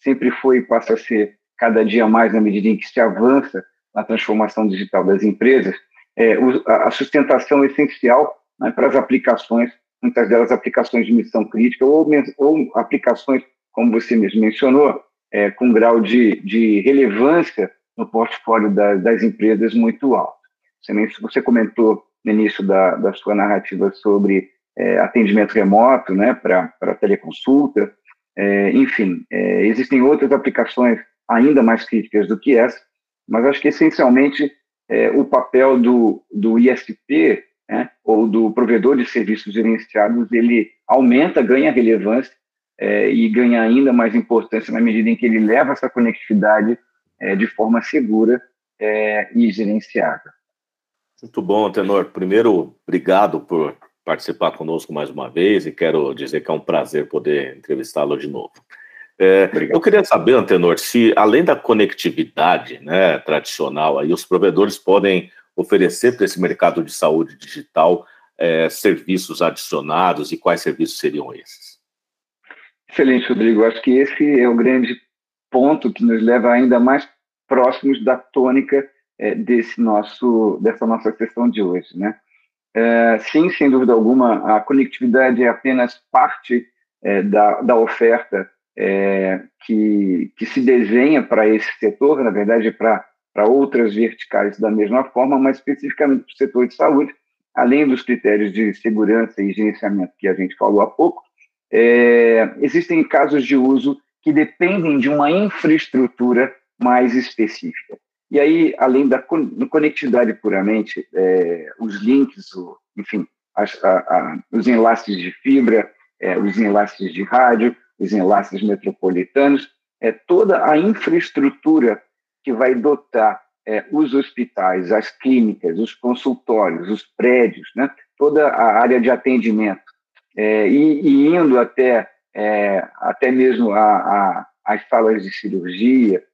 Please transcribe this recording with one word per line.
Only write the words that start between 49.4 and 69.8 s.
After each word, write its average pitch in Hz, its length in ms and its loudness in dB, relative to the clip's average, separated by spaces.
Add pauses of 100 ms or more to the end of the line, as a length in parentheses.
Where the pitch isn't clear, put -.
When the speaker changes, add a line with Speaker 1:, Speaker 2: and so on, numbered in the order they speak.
Speaker 1:
gerenciável. 104 840 -6 (880)
Speaker 2:
Muito 117 220 -10
bom, 101 240 0
Antenor. 98 400 -2
Primeiro, 95 680 0 (120)
obrigado 92 540 0
por 80 360 -6 (260)
participar 82 500 -6
conosco 80 400 -10
mais 73 160 -8
uma 65 220 -14
vez 87 360 0
e 78 40 -8
quero 78 440 -2
dizer 71 260 -8
que 80 100 -12
é 78 40 -2
um 78 40 -6
prazer 76 480 -4
poder 69 520 -6
entrevistá-lo 71 580 -6
de 69 100 -12
novo. 71 240 -12 (640)
É, 95 280 4
Speaker 1:
Obrigado. - 320 -2
Speaker 2:
eu 170 40 2
queria 104 220 4
saber, - 300 0
Antenor, 90 460 2
se 113 360 2
além 107 300 4
da 156 100 2
conectividade, 87 1300 -2
né, 82 360 0
tradicional, 76 800 -4
aí 76 140 -4
os 85 120 -4
provedores 95 540 0
podem 95 520 0 (240)
oferecer 95 600 0
para 101 80 0
esse 92 160 -6
mercado 87 420 -2
de 76 80 -10
saúde 80 460 -2
digital, - 720 -4 (320)
é, 82 320 -2
serviços 90 720 -4
adicionados 78 880 -4